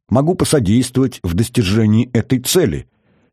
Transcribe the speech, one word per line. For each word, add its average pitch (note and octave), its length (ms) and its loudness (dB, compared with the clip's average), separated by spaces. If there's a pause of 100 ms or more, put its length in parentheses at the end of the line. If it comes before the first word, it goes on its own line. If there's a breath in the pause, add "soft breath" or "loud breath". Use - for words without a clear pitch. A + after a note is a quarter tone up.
Могу D3 260 0
посодействовать B2+ 880 0
в E2+ 100 -4
достижении A2 800 0
этой B2 280 -2
цели, B2 500 -2 (440)